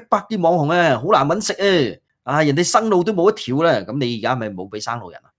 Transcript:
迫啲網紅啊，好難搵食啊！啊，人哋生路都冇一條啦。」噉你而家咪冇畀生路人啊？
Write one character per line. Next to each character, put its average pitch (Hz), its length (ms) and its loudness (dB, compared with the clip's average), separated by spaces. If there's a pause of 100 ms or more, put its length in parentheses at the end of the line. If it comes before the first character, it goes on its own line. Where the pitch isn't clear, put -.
迫 208 100 2 (100)
啲 214 120 -4
網 147 260 2
紅 160 60 0
啊， 165 260 2
好 131 80 -8
難 160 200 4
搵 202 200 -2
食 202 60 -2 (720)
啊！ 135 100 -4
啊， 156 80 2
人 143 100 2
哋 160 80 2
生 220 280 2
路 180 140 4
都 214 100 -2
冇 185 180 2
一 214 40 0
條 135 280 -4
啦。」 165 80 4 (160)
噉 123 100 -6
你 120 220 -2
而 - 20 -12
家 120 140 0
咪 113 140 -6
冇 95 200 -12
畀 107 140 -10
生 117 160 -6
路 92 100 -16
人 78 140 -20
啊？ - 160 -20